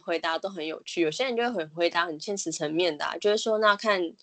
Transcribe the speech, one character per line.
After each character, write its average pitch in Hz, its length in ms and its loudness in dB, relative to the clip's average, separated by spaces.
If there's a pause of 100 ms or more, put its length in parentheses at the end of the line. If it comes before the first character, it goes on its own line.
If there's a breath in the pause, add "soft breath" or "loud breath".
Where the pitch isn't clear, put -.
回 165 140 0
答 165 180 0
都 185 120 -4
很 170 180 -6
有 160 160 -8
趣， - 180 -4
有 156 100 4
些 254 140 -2
人 247 120 -2
就 233 80 2
会 247 60 0
很 160 200 -4
回 170 180 0
答 170 160 2
很 151 160 -6
现 202 160 -4
实 175 140 -4
层 160 240 -4
面 165 240 2
的 156 60 -4
啊， - 140 -4
就 208 120 2
是 220 80 4
说 220 200 0
那 214 180 6
看 208 260 2 (200)